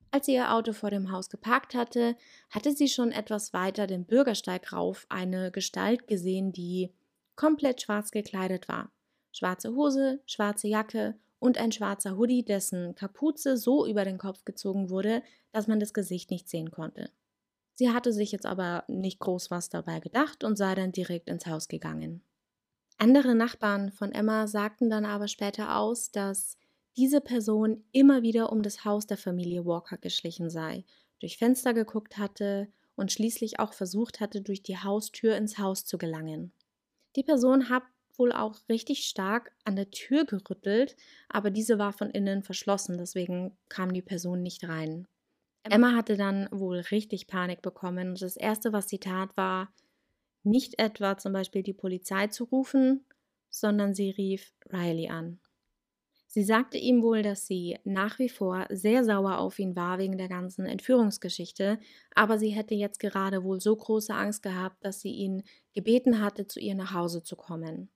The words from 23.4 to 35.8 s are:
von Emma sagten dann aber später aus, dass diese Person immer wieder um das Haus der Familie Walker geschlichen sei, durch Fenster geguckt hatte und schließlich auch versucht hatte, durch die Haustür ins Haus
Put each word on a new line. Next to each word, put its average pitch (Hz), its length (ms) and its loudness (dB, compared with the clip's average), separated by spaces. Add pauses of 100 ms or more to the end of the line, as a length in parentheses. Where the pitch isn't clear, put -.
von 202 200 -6
Emma 220 360 0
sagten 214 420 0
dann 214 140 0
aber 208 240 -4
später 208 500 -4
aus, 220 340 -2
dass 196 460 -4 (380)
diese 269 260 6
Person 220 720 0
immer 269 300 10
wieder 226 300 2
um 220 100 2
das 208 240 -4
Haus 208 220 0
der 202 100 -2
Familie 175 480 -4
Walker 170 320 -2
geschlichen 170 520 -6
sei, 160 360 -6 (340)
durch - 180 -10
Fenster 247 360 2
geguckt 214 440 -2
hatte 202 500 -4 (280)
und 190 160 -2
schließlich 220 480 -2
auch 214 140 -2
versucht 202 460 -4
hatte, 202 220 -6
durch 196 200 -8
die 190 160 -8
Haustür 208 580 0
ins 208 220 -4
Haus 190 280 -2